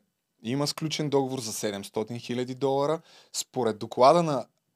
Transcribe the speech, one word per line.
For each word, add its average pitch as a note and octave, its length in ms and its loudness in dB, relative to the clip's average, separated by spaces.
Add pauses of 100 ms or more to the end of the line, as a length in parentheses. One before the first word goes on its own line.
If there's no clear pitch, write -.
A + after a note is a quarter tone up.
(440)
Има C#3 240 -2
сключен D3+ 420 -4
договор C3 300 0
за A2 140 -8
седемстотин G#2+ 680 -6
хиляди B2 360 -6
долара. C#3 440 0 (340)
Според A2+ 460 -2
доклада C3 440 6
на C#3+ 220 -2 (300)